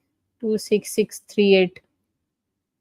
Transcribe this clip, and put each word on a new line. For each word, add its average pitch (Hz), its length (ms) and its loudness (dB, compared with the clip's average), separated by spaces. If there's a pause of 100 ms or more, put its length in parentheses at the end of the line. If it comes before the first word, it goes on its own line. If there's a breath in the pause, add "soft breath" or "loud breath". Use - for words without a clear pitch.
(400)
टू 214 160 -2
सिक्स - 380 -4
सिक्स - 340 -4
थ्री 202 240 2
एट 185 260 2 (1040)